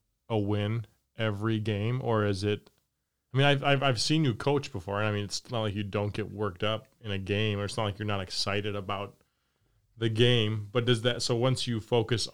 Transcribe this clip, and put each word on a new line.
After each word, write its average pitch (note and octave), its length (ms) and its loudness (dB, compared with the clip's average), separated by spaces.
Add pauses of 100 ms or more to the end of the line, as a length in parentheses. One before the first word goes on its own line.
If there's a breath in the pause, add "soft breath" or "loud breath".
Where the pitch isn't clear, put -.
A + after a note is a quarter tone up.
(280)
a A2+ 80 -2
win G#2 500 0 (300)
every A2 440 0
game, G#2+ 420 -2
or A2 240 2
is G2 160 0
it, G#2 280 -2 (640)
I B2+ 60 0
mean, C#3+ 80 6
I've, C#3+ 160 4
I've, C#3 200 4
I've C3 180 2
seen D#3 240 2
you A#2 100 4
coach C#3+ 380 0
before, G2+ 260 -2
and G#2+ 100 2
I G#2 40 0
mean, G#2 120 -2
it's - 260 -8
not A#2 100 -2
like G#2 140 -2
you G#2 100 -2
don't G2+ 280 -2
get G2 200 -6
worked G2 320 -4
up G#2+ 220 -2 (160)
in G#2+ 100 -6
a G2 60 -2
game, G2+ 420 0
or G2+ 40 -2
it's F#2+ 120 -6
not A2+ 80 0
like G2+ 140 -4
you're A2 80 -4
not G2+ 140 0
excited G2+ 540 -2
about G2+ 400 -6 (840)
the A2+ 120 2
game, A2 640 2
but A#2+ 120 2
does A#2 180 4
that, A#2+ 200 0
so B2 140 0
once B2+ 300 2
you A#2 140 -2
focus A2+ 540 0